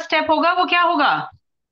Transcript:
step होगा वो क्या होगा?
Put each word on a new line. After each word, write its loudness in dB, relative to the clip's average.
step -2
होगा 2
वो 0
क्या 0
होगा? 2